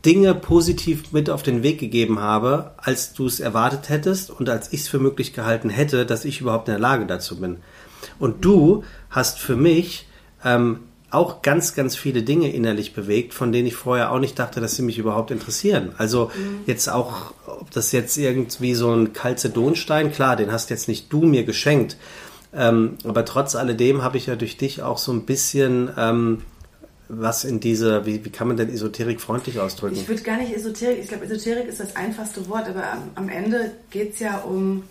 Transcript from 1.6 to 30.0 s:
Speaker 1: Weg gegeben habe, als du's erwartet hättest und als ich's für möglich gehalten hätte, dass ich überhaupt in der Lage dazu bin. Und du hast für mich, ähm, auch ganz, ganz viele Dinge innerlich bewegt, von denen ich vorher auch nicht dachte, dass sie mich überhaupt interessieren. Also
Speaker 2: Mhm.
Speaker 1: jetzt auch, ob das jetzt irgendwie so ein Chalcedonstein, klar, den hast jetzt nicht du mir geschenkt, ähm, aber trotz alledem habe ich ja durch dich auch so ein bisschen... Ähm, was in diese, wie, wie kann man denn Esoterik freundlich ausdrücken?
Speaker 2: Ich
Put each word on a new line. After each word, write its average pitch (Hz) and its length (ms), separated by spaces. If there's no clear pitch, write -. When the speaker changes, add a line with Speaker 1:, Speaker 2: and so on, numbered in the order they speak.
Speaker 1:
Weg 151 160
gegeben 110 420
habe, 113 560
als - 380
du's 127 260
erwartet 117 480
hättest 185 420
und 127 200
als 113 220
ich's 147 160
für 143 100
möglich 135 340
gehalten 113 380
hätte, 127 340
dass 117 220
ich 143 160
überhaupt 113 260
in 110 40
der 104 80
Lage 117 260
dazu 90 340
bin. 90 180
Und 123 260
du 190 400
hast - 300
für 123 180
mich, 165 500
ähm, 120 360
auch - 320
ganz, 143 320
ganz 131 220
viele 123 280
Dinge 147 280
innerlich 110 400
bewegt, 104 420
von 120 180
denen 120 160
ich 117 80
vorher 120 340
auch 127 80
nicht 135 200
dachte, 120 220
dass 110 140
sie 127 80
mich 113 160
überhaupt 110 320
interessieren. 110 680
Also 113 400
Speaker 2:
Mhm. 202 300
Speaker 1:
jetzt 113 240
auch, 120 420
ob - 240
das - 220
jetzt 123 260
irgendwie 123 560
so 117 180
ein 113 220
Chalcedonstein, 147 1000
klar, 131 240
den 107 160
hast 113 180
jetzt 117 180
nicht - 240
du 151 100
mir 139 220
geschenkt, 127 520
ähm, 113 520
aber 113 200
trotz 139 300
alledem 123 480
habe 127 160
ich - 80
ja 127 100
durch 113 220
dich 139 240
auch - 160
so - 140
ein 113 120
bisschen... 131 720
Ähm, 113 460
was 113 360
in 120 160
diese, 110 460
wie, 107 180
wie 104 60
kann 117 180
man 113 80
denn 113 160
Esoterik 113 480
freundlich 120 400
ausdrücken? 95 340
Speaker 2:
Ich 98 140